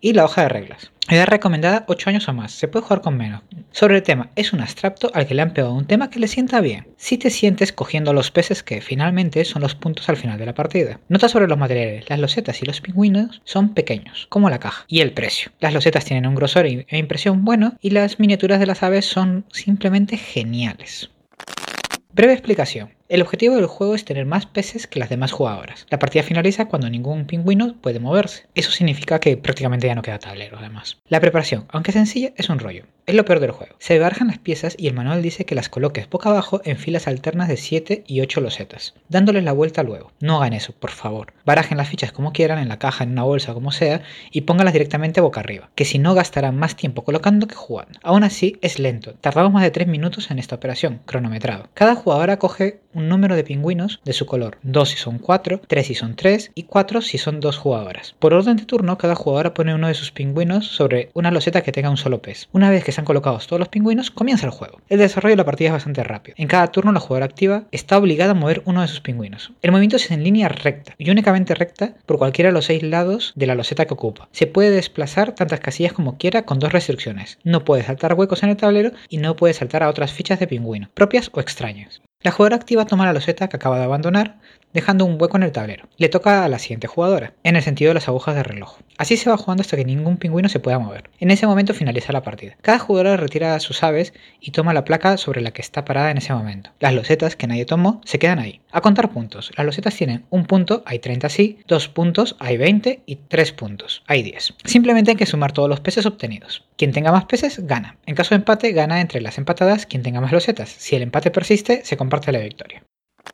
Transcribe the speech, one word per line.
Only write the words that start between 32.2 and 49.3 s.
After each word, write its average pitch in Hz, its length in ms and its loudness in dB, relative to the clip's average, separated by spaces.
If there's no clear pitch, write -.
es - 120 -8
un 151 100 0
rollo. 107 280 -12
Es 175 100 -2
lo 214 120 6
peor 170 140 4
del 127 100 0
juego. - 280 -14
Se 170 200 2
barajan 190 300 2
las 202 100 -4
piezas 165 400 -6
y 160 100 -2
el 127 60 -4
manual 135 260 -2
dice 170 240 -4
que 151 100 -6
las 120 140 -4
coloques 131 400 -4
boca 208 220 -2
abajo 196 340 0
en 143 140 -4
filas 165 280 -4
alternas 160 420 -4
de 139 100 -2
siete 165 480 -4
y 131 160 -2
ocho 131 180 -2
losetas, - 540 -10
dándoles 196 340 4
la 151 80 0
vuelta 160 300 0
luego. 110 280 -8
No 156 180 2
hagan 123 160 0
eso, - 180 -10
por - 180 -10
favor. 107 440 -10
Barajen 151 320 2
las 143 140 -4
fichas - 200 -6
como 143 220 -6
quieran, 160 260 0
en 131 120 -4
la 107 80 -8
caja, 131 260 -4
en 120 60 -6
una 123 140 -2
bolsa, 135 280 -2
como 123 180 -6
sea, 151 300 -2
y 156 100 -4
pónganlas 175 320 2
directamente 156 480 0
boca 147 200 2
arriba, 104 340 -12
que 147 100 0
si 139 140 -2
no 165 160 4
gastarán 135 420 0
más 156 180 -2
tiempo 131 300 -6
colocando 202 420 2
que - 80 -14
jugando. - 480 -14
Aún 196 220 4
así, 202 380 0
es 165 160 -2
lento. 120 420 -4
Tardamos 165 320 4